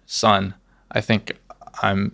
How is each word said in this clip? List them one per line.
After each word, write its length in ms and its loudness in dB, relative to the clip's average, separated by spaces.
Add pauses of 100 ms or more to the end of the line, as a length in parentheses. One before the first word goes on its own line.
son, 480 2 (400)
I 80 0
think 320 -2 (500)
I'm, 320 0